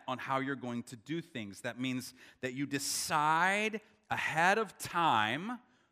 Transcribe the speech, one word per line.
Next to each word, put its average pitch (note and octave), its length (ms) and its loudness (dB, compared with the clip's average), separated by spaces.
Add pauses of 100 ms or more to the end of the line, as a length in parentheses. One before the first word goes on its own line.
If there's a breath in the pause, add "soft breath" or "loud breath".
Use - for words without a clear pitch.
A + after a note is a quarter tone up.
on B2+ 100 -4
how C3+ 220 -2
you're C3+ 160 -2
going A#2+ 280 -6
to - 120 -16
do D3+ 260 -6
things. G#2+ 400 -10
That A#2 160 -6
means B2+ 360 -4 (280 loud breath)
that C3 120 -4
you C#3 120 -4
decide E3+ 1160 2 (280 soft breath)
ahead D#3+ 480 4
of A3 200 -2
time D#3 840 2 (320 soft breath)